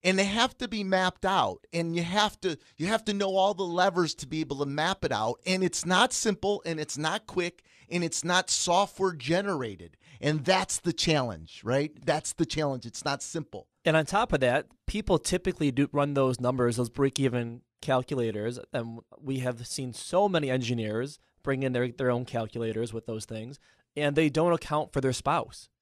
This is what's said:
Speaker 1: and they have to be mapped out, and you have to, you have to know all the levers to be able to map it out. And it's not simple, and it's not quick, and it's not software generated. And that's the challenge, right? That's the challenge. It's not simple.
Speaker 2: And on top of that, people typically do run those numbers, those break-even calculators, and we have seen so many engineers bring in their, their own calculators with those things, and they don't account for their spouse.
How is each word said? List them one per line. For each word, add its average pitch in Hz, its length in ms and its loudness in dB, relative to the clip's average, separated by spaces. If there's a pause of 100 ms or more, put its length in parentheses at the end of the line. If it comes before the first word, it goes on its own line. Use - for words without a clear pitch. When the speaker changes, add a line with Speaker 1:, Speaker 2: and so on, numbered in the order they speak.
Speaker 1:
and 190 160 2
they 196 60 4
have 233 340 0
to 247 80 -4
be 208 160 -4
mapped 185 420 0
out, 147 480 2
and 170 220 -2
you 175 80 0
have 196 380 0
to, 175 140 -2 (220)
you 151 80 -4
have 220 200 0
to 202 100 0
know 196 200 0
all 190 200 4
the 190 80 -4
levers 175 500 2
to - 140 -12
be 156 140 -4
able 139 180 -4
to 143 80 0
map 151 360 -2
it 151 80 0
out. 113 320 -2
And 185 200 0
it's 170 240 -2
not 196 260 4
simple, 202 540 0
and 165 120 -4
it's 151 200 -8
not 160 260 -2
quick, 175 380 -4 (260)
and 175 140 0
it's - 200 -4
not 180 280 0
software 185 600 2
generated. 135 840 -2 (240)
And 147 240 2
that's 185 340 2
the 175 140 -2
challenge, 123 680 -2
right? 139 280 0 (140)
That's 156 280 -2
the 170 120 0
challenge. 139 400 -4
It's - 180 -12
not 139 200 -2
simple. - 420 -10 (180)
Speaker 2:
And 160 140 4
on 156 80 4
top 214 260 0
of 147 100 2
that, 127 260 2 (180)
people 202 320 0
typically 180 540 0
do 135 200 2
run 143 220 0
those 131 260 2
numbers, 123 360 2
those 120 160 -2
break-even 123 680 0 (200)
calculators, 123 760 -2 (120)
and 117 280 -6 (200)
we 135 200 -4
have 123 260 -4
seen 127 280 -8
so 196 360 2
many 151 220 2
engineers 120 680 -2 (240)
bring 135 220 -2
in 131 100 0
their, 123 140 2
their 123 240 0
own 120 140 0
calculators 113 680 -4
with 113 140 -10
those 110 180 -6
things, 113 320 -12 (380)
and 147 200 0
they 156 140 6
don't 160 240 4
account 151 400 -2
for 139 80 0
their 131 100 2
spouse. - 580 -4 (120)